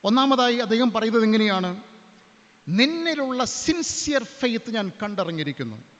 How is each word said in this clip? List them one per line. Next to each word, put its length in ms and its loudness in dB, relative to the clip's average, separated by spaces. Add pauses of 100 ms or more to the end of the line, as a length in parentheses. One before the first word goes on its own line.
ഒന്നാമതായി 580 4
അദ്ദേഹം 300 2
പറയുന്നത് 340 2
ഇങ്ങനെയാണ്, 420 2 (1080)
"നിന്നിലുള്ള 600 0 (220)
സിൻസിയർ 640 -2 (160)
ഫെയ്ത്ത് 360 -2
ഞാൻ 120 -2 (120)
കണ്ടറിഞ്ഞിരിക്കുന്നു." 760 -6 (220)